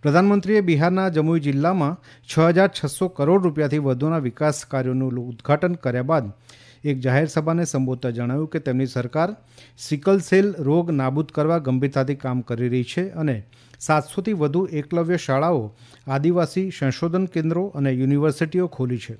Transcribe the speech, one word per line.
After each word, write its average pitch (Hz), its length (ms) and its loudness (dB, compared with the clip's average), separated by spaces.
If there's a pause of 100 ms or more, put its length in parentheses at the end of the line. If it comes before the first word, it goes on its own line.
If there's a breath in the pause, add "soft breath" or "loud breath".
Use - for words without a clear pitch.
પ્રધાનમંત્રીએ 196 580 4
બિહારના 180 480 2
જમુઈ 160 320 2
જિલ્લામાં 151 600 0 (220 loud breath)
છ - 160 -4
હજાર 175 320 6 (140)
છસો 175 240 -2
કરોડ 170 340 2
રૂપિયાથી 151 360 0
વધુના 143 400 0
વિકાસ 143 460 -2
કાર્યોનું 131 460 -2
ઉદ્ઘાટન 123 640 -2
કર્યા 123 280 -4
બાદ 131 300 -2 (520 loud breath)
એક 139 160 -2
જાહેર 131 260 2
સભાને 160 380 0
સંબોધતા 127 460 -2
જણાવ્યું 123 380 -2
કે 156 100 -4
તેમની 135 280 0
સરકાર 156 500 -2 (420 loud breath)
સિકલ 190 400 0
સેલ 190 400 2
રોગ 165 320 2
નાબૂદ 139 360 0
કરવા 156 320 0
ગંભીરતાથી 135 560 0
કામ 127 260 -4
કરી 120 280 -4
રહી 123 160 0
છે 185 260 -6
અને 151 320 -2 (380 soft breath)
સાતસોથી 156 520 -2
વધુ 170 400 0
એકલવ્ય 170 440 -2
શાળાઓ, 139 580 0 (320 soft breath)
આદિવાસી 170 640 0
સંશોધન 170 560 -2
કેન્દ્રો 165 400 -2
અને 139 240 -2
યુનિવર્સિટીઓ 143 760 0
ખોલી 127 320 -4
છે. 110 220 -14